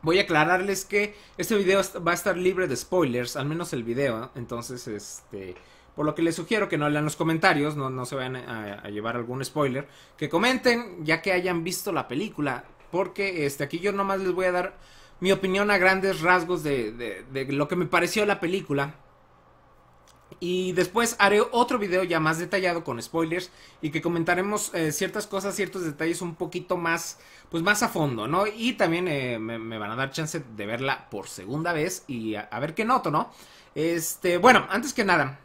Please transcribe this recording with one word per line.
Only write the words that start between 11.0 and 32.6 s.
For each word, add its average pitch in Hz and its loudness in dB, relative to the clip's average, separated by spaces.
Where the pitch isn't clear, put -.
ya 156 2
que 196 0
hayan 180 0
visto 185 -4
la 143 -2
película, 143 -4
porque, 180 -2
este, 143 -2
aquí 170 -6
yo 196 0
nomás 196 0
les 185 0
voy 180 0
a 180 2
dar - -4
mi 180 4
opinión 196 2
a 196 6
grandes 185 4
rasgos 175 4
de, 135 0
de, 110 -8
de 135 -4
lo 143 2
que 180 -2
me 175 0
pareció 180 2
la 202 2
película. 151 -2
Y 180 0
después 214 2
haré 202 8
otro 240 2
video 185 2
ya 170 2
más 160 2
detallado 175 0
con 120 -4
spoilers 165 -2
y 156 -2
que 151 -2
comentaremos, 175 0
eh, 160 0
ciertas 196 -4
cosas, 196 -4
ciertos 190 -4
detalles 165 -2
un 170 -6
poquito 175 -4
más, 165 -2
pues, 165 -2
más 202 2
a 240 2
fondo, 123 0
¿no? 180 2
Y 226 -2
también, 180 0
eh, 127 -2
me, 113 -6
me 113 -8
van 104 -6
a 110 -6
dar 135 -4
chance 160 -4
de 104 -8
verla 127 -4
por 98 -8
segunda 147 -4
vez 165 -2
y 110 -4
a, 104 -6
a 110 -8
ver 156 -4